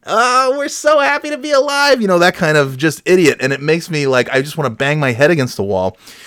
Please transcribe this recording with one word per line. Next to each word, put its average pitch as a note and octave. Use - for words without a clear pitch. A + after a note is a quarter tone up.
Oh, B3
we're C#4+
so D4+
happy C#4+
to D4
be D4
alive, C#4+
you G#3+
know, F3+
that F3
kind D#3
of C#3
just C#3+
idiot. E3+
And C3
it C3+
makes D#3
me, D3+
like, B2+
I C3+
just C#3+
wanna C#3+
bang C#3
my C#3
head A#2+
against C#3+
the G#2
wall. F#2+